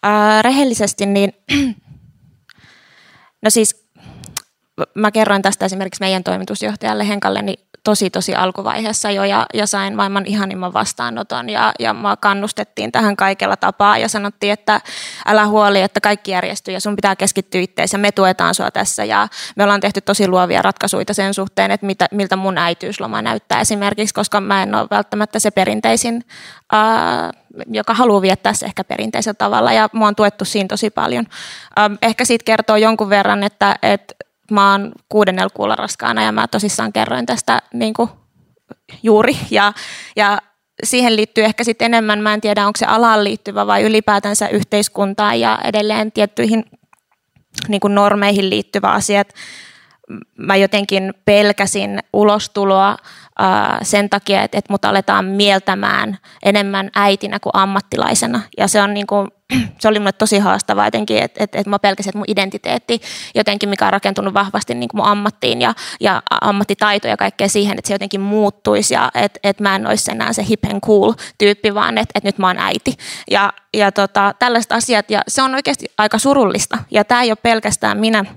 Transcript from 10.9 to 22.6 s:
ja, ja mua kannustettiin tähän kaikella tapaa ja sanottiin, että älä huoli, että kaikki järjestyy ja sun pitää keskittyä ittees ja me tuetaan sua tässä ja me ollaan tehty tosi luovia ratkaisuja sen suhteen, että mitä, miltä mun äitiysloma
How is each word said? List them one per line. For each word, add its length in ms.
ja, 280
ja 160
mua 220
kannustettiin 760
tähän 240
kaikella 400
tapaa 420
ja 100
sanottiin, 440
että 280
älä 200
huoli, 340
että 200
kaikki 300
järjestyy 440
ja 60
sun 160
pitää 200
keskittyä 440
ittees 320
ja 60
me 140
tuetaan 420
sua 160
tässä 340
ja 240
me 80
ollaan 160
tehty 200
tosi 280
luovia 340
ratkaisuja 500
sen 220
suhteen, 360
että 160
mitä, 260
miltä 240
mun 220
äitiysloma 640